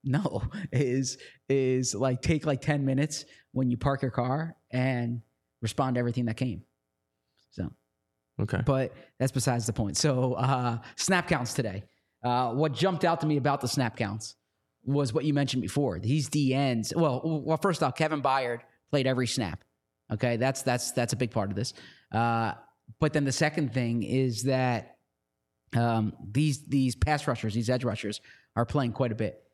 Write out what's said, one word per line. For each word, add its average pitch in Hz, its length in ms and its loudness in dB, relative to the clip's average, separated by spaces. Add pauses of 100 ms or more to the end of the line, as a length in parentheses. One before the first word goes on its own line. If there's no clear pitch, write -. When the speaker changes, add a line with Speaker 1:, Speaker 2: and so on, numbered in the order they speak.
Speaker 1:
No, 139 380 0 (160)
<laughs> 185 140 -8
is, 127 440 0 (320)
is, 131 460 2
like, 123 280 0
take, 160 240 0
like, 139 140 0
ten 147 240 0
minutes 139 400 0 (280)
when 127 180 0
you 117 80 0
park 139 240 0
your 131 80 0
car 139 460 -2 (140)
and 123 520 0 (400)
respond 127 320 0
to 123 60 2
everything 120 260 0
that 110 100 -2
came. 104 260 -4 (880)
So. - 220 -6 (680)
Speaker 2:
Okay. - 240 0
Speaker 1:
But 131 280 2 (260)
that's 131 140 0
besides 120 340 0
the 120 60 -2
point. 104 240 -2
So, 127 380 2
uh, 123 440 0 (180)
snap 180 320 0
counts 123 260 0
today. 98 300 -4 (380)
Uh, 123 300 0
what 147 200 2
jumped 170 320 2
out 165 160 4
to 156 80 0
me 151 80 4
about 139 240 2
the 127 80 -2
snap 123 280 0
counts 107 380 -6 (500)
was 139 280 0
what 143 120 0
you 151 80 2
mentioned 131 300 0
before. 107 380 0
These 131 280 0
D 139 280 2
Ns. 127 400 0
Well, 139 240 2
w-, 156 240 -2
well, 160 140 0
first 180 240 0
off, 131 120 2
Kevin 156 280 0
Byard 131 380 0 (300)
played 139 160 2
every 127 220 2
snap. 92 340 -4 (500)
Okay, 120 240 0
that's, - 260 0
that's, 123 300 0
that's 120 200 0
a - 40 0
big 120 140 -2
part 104 200 -2
of 95 60 -4
this. 104 180 -4 (360)
Uh, 113 440 0 (440)
but 151 140 2
then 147 120 2
the 135 80 0
second 151 420 0
thing 117 280 0
is 123 420 0
that, 127 520 0 (800)
um, 113 360 2 (200)
these, 143 340 2
these 131 300 2
pass 147 320 2
rushers, 110 260 -2
these 117 160 0
edge 127 140 0
rushers, 107 360 -4 (360)
are 117 80 2
playing 123 280 0
quite 120 200 0
a 107 40 -4
bit. 107 260 -4 (120)